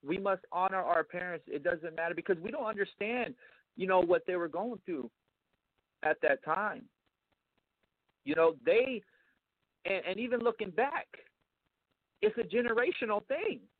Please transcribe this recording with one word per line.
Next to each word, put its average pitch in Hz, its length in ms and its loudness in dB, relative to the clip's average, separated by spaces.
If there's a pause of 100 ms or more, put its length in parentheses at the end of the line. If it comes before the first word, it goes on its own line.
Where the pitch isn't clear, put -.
We 165 120 -2
must 196 340 0
honor 185 300 0
our 165 220 2
parents. 175 440 -8
It 143 160 -6
doesn't 165 320 -2
matter 165 180 -2
because 170 260 -2
we 170 120 -6
don't 285 140 -6
understand, 214 720 -4 (420)
you 190 100 -2
know, 185 140 6
what 175 260 4
they 180 80 -2
were 170 140 -2
going 202 360 -4
through 131 240 -6 (960)
at 156 180 2
that 175 220 2
time. 185 400 -2 (1400)
You 147 100 -2
know, 165 200 6 (100)
they, 233 360 4 (840)
and, 185 200 -2
and 190 140 -4
even 240 220 -2
looking 226 300 -2
back, 269 360 -2 (1120)
it's 214 160 2
a 233 40 -2
generational 220 880 0
thing. 349 340 -4 (180)